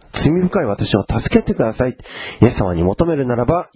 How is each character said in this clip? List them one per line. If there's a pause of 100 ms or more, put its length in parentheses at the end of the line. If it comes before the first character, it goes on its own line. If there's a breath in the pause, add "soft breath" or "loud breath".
(120)
罪
深
い
私
を
助
け
て
く
だ
さ
い。 (460 loud breath)
イ
エ
ス
様
に
求
め
る
な
ら
ば、